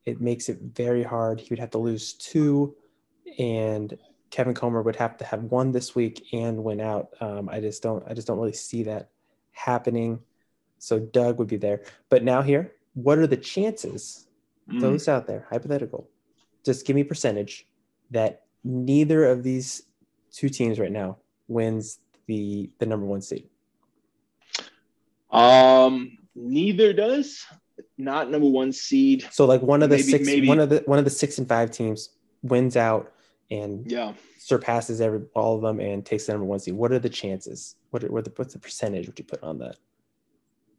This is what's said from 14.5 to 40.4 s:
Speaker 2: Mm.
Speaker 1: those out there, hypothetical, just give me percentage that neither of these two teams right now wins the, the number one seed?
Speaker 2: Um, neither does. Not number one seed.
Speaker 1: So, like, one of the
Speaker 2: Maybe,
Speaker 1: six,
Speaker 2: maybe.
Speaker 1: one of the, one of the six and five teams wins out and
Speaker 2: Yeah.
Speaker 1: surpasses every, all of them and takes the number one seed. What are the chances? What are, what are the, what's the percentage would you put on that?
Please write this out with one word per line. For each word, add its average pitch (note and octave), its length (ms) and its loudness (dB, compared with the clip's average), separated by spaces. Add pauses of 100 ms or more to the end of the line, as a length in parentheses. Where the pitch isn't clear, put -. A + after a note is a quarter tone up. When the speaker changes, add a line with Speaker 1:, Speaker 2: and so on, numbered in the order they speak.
Speaker 2:
Mm. A#2+ 80 -6
Speaker 1:
those C#3 300 0
out C3 180 0
there, G#2+ 220 -8
hypothetical, C#3 600 -6 (540)
just C3 220 -2
give C3+ 100 0
me C#3+ 80 2
percentage G#2+ 640 -6 (440)
that A2 320 -2 (200)
neither C#3 640 2
of B2+ 180 2
these C3 400 -6 (480)
two - 160 -4
teams A#2 320 -2
right G2+ 120 -2
now G2+ 260 -6 (320)
wins A2+ 500 -4 (280)
the, G2+ 420 -6 (100)
the A#2 60 -4
number G#2+ 200 -4
one G2 160 -4
seed? - 280 -12 (1800)
Speaker 2:
Um, C3 840 8 (180)
neither F3+ 580 2
does. B3+ 500 0 (540)
Not C3+ 340 -4
number D3+ 160 4
one C3 240 2
seed. C3+ 600 2
Speaker 1:
So, D3 140 6
like, B2+ 160 6
one C#3+ 220 4
of D3 60 6
the C#3 80 8
Speaker 2:
Maybe, C#3 120 4
Speaker 1:
six, C#3+ 160 4
Speaker 2:
maybe. C#3 220 4
Speaker 1:
one D3+ 120 8
of D3 100 4
the, D#3 160 4
one C#3+ 140 4
of C#3 60 4
the C3+ 60 0
six - 260 -4
and B2+ 100 -4
five A#2 240 2
teams A2 380 -6 (320)
wins B2 360 0
out A2+ 340 0 (400)
and G#2 380 -8
Speaker 2:
Yeah. A#2 240 -6 (240)
Speaker 1:
surpasses A#2 640 -2
every, A2 200 -2 (140)
all A2+ 200 0
of A2 60 -4
them A2 180 -2
and G2+ 260 -6
takes G#2+ 200 -6
the G#2+ 80 -4
number G#2 120 -6
one G2 140 -4
seed. F#2 160 -8
What A#2+ 160 0
are B2+ 80 2
the B2 100 -4
chances? - 680 -12 (140)
What A#2+ 140 -8
are, - 80 -6
what A2+ 80 -4
are A2 40 -6
the, - 120 -16
what's B2+ 180 -10
the A2+ 60 -18
percentage G2 480 -8
would - 120 -18
you - 60 -16
put - 180 -14
on D#2 160 -10
that? B1 160 -14 (1040)